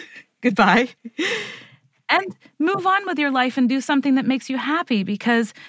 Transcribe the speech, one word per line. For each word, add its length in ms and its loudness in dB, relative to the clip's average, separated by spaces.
<laughs> 220 -20
Goodbye." 480 4
And 260 0
move 260 0
on 200 2
with 140 -4
your 120 0
life 260 0
and 120 2
do 100 0
something 360 0
that 100 0
makes 240 -2
you 80 -4
happy 460 -2
because, 500 -2